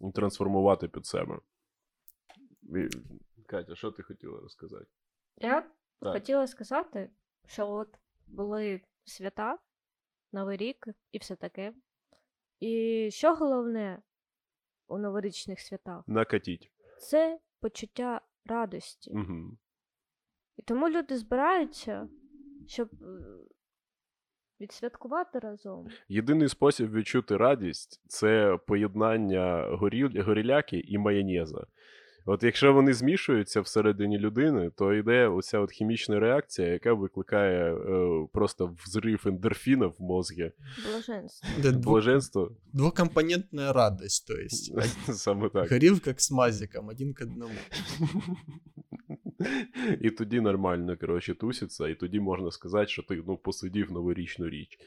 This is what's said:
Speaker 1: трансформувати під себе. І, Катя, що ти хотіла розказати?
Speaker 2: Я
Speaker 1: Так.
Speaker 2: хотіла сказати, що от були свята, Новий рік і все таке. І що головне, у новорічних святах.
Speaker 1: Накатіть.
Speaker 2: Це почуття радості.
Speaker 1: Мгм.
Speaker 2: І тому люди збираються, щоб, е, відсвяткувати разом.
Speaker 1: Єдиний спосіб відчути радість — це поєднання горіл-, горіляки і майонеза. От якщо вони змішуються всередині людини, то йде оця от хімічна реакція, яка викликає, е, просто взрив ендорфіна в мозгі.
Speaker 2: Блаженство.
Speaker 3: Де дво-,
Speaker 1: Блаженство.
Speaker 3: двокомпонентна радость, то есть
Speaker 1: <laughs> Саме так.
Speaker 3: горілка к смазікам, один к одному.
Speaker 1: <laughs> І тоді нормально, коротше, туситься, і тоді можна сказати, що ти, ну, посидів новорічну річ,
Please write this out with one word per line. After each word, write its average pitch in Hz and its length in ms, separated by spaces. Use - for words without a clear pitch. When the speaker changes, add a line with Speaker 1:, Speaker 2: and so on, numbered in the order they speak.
Speaker 1:
трансформувати 98 720
під - 180
себе. 85 320
І, 82 260
Катя, 87 300
що 110 140
ти 98 120
хотіла - 380
розказати? - 460
Speaker 2:
Я 254 240
Speaker 1:
Так. 196 120
Speaker 2:
хотіла 262 340
сказати, 254 640
що 208 240
от 208 180
були 190 540
свята, 214 540
Новий 196 240
рік 226 320
і 208 60
все 190 180
таке. 202 380
І 226 520
що 320 220
головне, 233 680
у 190 80
новорічних 202 640
святах. 175 460
Speaker 1:
Накатіть. 107 640
Speaker 2:
Це 320 380
почуття 233 600
радості. 208 680
Speaker 1:
Мгм. 87 440
Speaker 2:
І - 60
тому 262 260
люди 311 280
збираються, 247 920
щоб, 233 220
е, 156 40
відсвяткувати 240 800
разом. 202 480
Speaker 1:
Єдиний 135 400
спосіб 123 440
відчути 110 440
радість — 113 720
це 107 580
поєднання 101 1000
горіл-, 107 420
горіляки 107 640
і 101 120
майонеза. 95 680
От 98 160
якщо 135 300
вони 139 220
змішуються 123 640
всередині 104 580
людини, 107 580
то 101 180
йде 117 340
оця 95 300
от 101 120
хімічна 110 500
реакція, 113 480
яка 90 240
викликає, 95 840
е, 90 580
просто 92 520
взрив 107 420
ендорфіна 107 600
в - 120
мозгі. 90 540
Speaker 2:
Блаженство. 214 580
Speaker 3:
Де 139 80
дво-, 127 120
Speaker 1:
Блаженство. 113 720
Speaker 3:
двокомпонентна 160 1000
радость, 101 540
то - 80
есть - 400
Speaker 1:
<laughs> 113 440
Саме 101 300
так. 92 240
Speaker 3:
горілка 151 400
к 131 80
смазікам, 110 680
один 131 260
к 123 100
одному. 117 300
Speaker 1:
<laughs> 170 340
І 113 100
тоді 113 300
нормально, 90 600
коротше, 87 340
туситься, 92 540
і 80 60
тоді 95 260
можна 92 300
сказати, 101 360
що - 160
ти, 85 240
ну, 92 100
посидів 95 560
новорічну 87 560
річ, - 380